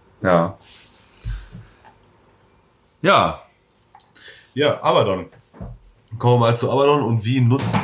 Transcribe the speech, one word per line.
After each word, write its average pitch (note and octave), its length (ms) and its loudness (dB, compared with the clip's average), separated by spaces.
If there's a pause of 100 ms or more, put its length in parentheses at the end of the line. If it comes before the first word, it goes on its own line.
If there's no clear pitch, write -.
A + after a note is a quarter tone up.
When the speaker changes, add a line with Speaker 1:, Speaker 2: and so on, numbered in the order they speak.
(220)
Speaker 1:
Ja. F2 340 0 (2500)
Ja. A2+ 400 2 (1120)
Speaker 2:
Ja, C3+ 280 0
Abaddon. G#2 440 0 (920)
Kommen B2 160 2
wir A#2+ 120 4
mal A#2 100 2
zu G2+ 140 -4
Abaddon C#3 320 2
und G#2+ 220 -2
wie B2+ 160 -2
nutzt B2+ 440 0